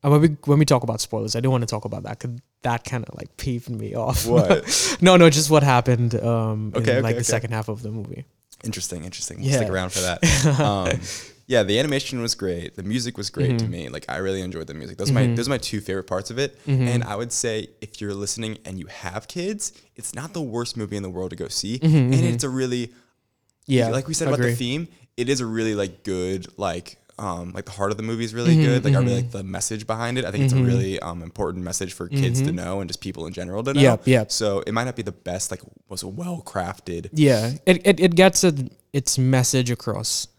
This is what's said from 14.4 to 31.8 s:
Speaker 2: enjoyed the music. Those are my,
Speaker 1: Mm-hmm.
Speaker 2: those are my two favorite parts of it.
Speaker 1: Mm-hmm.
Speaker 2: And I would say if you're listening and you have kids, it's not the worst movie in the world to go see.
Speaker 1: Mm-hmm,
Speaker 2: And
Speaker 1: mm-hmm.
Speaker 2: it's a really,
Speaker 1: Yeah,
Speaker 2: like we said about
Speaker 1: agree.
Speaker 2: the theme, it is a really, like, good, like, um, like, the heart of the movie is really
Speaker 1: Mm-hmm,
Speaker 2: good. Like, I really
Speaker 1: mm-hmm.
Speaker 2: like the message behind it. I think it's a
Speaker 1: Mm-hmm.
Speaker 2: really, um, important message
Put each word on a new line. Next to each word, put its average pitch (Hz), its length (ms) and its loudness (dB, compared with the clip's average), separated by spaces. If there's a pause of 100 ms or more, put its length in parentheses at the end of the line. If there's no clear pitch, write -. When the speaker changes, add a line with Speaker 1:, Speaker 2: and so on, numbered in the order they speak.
Speaker 2:
enjoyed 90 280 -8
the 73 60 -12
music. 76 240 -12
Those 101 120 -2
are - 20 4
my, 127 120 4
Speaker 1:
Mm-hmm. 120 100 2
Speaker 2:
those 117 140 -2
are - 20 -2
my 131 80 0
two - 220 -6
favorite 95 260 -6
parts 95 240 -4
of 117 80 -6
it. 139 280 -4
Speaker 1:
Mm-hmm. 127 220 2
Speaker 2:
And 120 160 0
I 107 120 -8
would 120 160 -6
say 110 360 -4 (120)
if - 200 -16
you're 101 140 -6
listening 107 500 -6
and 92 140 -12
you 85 80 -14
have 95 420 -10
kids, 196 440 -8 (240)
it's - 180 -12
not 151 180 -10
the 175 100 -8
worst 117 340 -6
movie 104 200 -6
in 101 60 -6
the 95 80 -8
world 90 200 -6
to - 60 -14
go 87 120 -8
see. 117 320 -6
Speaker 1:
Mm-hmm, 156 160 4
Speaker 2:
And 127 180 4
Speaker 1:
mm-hmm. 123 120 4
Speaker 2:
it's 120 180 0
a 139 40 -2
really, 123 440 -2 (760)
Speaker 1:
Yeah, 123 240 2
Speaker 2:
like 131 180 -4
we 160 60 -6
said 156 140 0
about 123 120 2
Speaker 1:
agree. 120 120 2
Speaker 2:
the 120 40 -2
theme, 131 320 -4 (280)
it 123 120 -2
is 135 120 0
a 120 60 -4
really, 110 280 0
like, 98 300 -4
good, 92 420 -2 (120)
like, 90 380 -6 (220)
um, 87 340 -6
like, 95 140 -10
the 101 60 -16
heart 101 180 -2
of 104 80 -2
the 110 40 -8
movie 113 220 -4
is 110 80 -8
really 120 220 4
Speaker 1:
Mm-hmm, 160 100 6
Speaker 2:
good. 127 200 2
Like, 143 100 4
I 127 40 4
really 123 120 2
Speaker 1:
mm-hmm. 120 60 0
Speaker 2:
like 123 160 -2
the 98 120 -8
message 101 420 -6
behind 117 320 -4
it. 120 60 -2
I - 60 -4
think 131 140 2
it's 131 100 4
a - 20 4
Speaker 1:
Mm-hmm. 127 100 4
Speaker 2:
really, 120 340 2
um, 85 220 -8
important 90 420 -6
message 87 280 -6